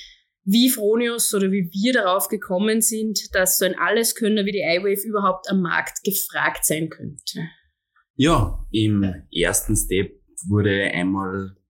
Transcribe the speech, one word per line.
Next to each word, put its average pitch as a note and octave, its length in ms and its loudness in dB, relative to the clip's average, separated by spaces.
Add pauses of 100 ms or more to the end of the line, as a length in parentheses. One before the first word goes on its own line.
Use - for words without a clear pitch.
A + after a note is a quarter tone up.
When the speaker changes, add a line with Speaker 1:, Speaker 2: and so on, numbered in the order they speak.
(460)
Speaker 1:
wie A#3 220 4
Fronius A#3 640 0
oder G3 200 2
wie F#3+ 200 0
wir A#3 220 0
darauf G3 340 2
gekommen G#3+ 540 0
sind, A3 520 -2
dass F#3 220 2
so - 80 2
ein F#3 140 0
Alleskönner G#3+ 640 0
wie G3+ 80 -2
die G3+ 60 -2
iWave F#3+ 480 0
überhaupt G3+ 420 -2
am F#3+ 140 2
Markt - 420 -4
gefragt D#3 640 -4
sein D#3+ 240 0
könnte. D#3+ 580 -10 (640)
Speaker 2:
Ja, C3 560 2
im G#2 540 2 (100)
ersten F2 400 0
Step - 460 -2 (260)
wurde G2 460 2
einmal F#2+ 640 -4 (140)